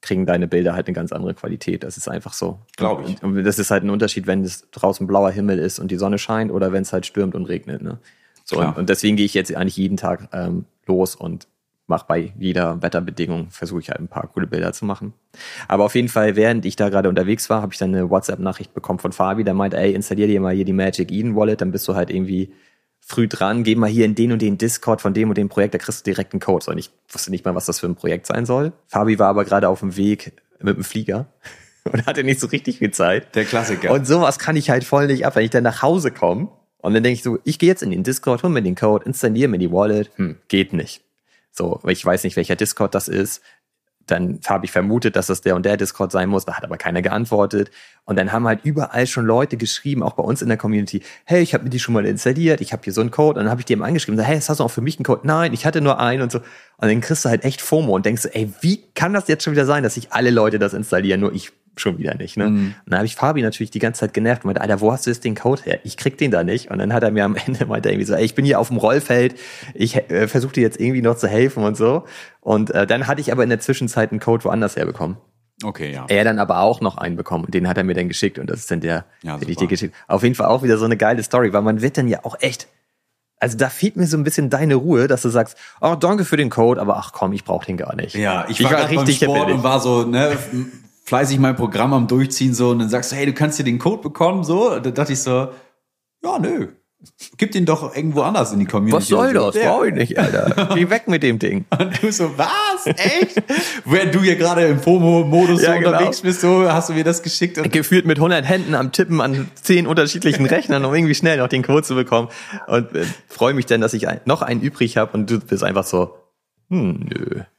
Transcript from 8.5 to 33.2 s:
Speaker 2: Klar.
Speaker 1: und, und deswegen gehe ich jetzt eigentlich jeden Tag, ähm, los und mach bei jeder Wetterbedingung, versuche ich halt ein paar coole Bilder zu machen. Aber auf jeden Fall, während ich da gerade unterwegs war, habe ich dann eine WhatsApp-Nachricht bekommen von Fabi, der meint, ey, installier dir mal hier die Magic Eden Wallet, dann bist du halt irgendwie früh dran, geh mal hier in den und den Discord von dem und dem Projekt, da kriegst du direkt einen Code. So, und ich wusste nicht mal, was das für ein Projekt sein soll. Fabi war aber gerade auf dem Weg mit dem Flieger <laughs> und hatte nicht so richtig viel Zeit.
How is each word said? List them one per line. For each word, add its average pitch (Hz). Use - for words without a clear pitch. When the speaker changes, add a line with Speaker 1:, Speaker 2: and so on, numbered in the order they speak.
Speaker 2:
Klar. 85
Speaker 1:
und, 76
und 92
deswegen 104
gehe 101
ich 101
jetzt 92
eigentlich 92
jeden 95
Tag, 90
ähm, 87
los 92
und 87
mach 82
bei 82
jeder 87
Wetterbedingung, 85
versuche 87
ich -
halt -
ein 85
paar 80
coole -
Bilder 87
zu -
machen. 101
Aber 98
auf 104
jeden 123
Fall, 107
während 110
ich 95
da 101
gerade 98
unterwegs 95
war, 110
habe 98
ich -
dann 95
eine 92
WhatsApp-Nachricht 92
bekommen -
von 95
Fabi, 98
der 101
meint, 98
ey, 98
installier 101
dir 101
mal 92
hier 98
die 95
Magic 95
Eden 107
Wallet, 107
dann 95
bist 98
du 98
halt 87
irgendwie 95
früh -
dran, 104
geh 110
mal 113
hier 113
in 107
den 113
und 113
den 101
Discord 113
von 98
dem 110
und 101
dem 101
Projekt, 101
da 95
kriegst -
du 101
direkt 95
einen 98
Code. 90
So, -
und 82
ich -
wusste -
nicht 90
mal, 90
was 87
das -
für 90
ein 87
Projekt 85
sein 120
soll. 135
Fabi 107
war 98
aber 101
gerade 98
auf 92
dem 92
Weg 101
mit 101
dem 95
Flieger 110
<laughs> -
und 117
hatte 143
nicht 131
so -
richtig 131
viel 104
Zeit. 92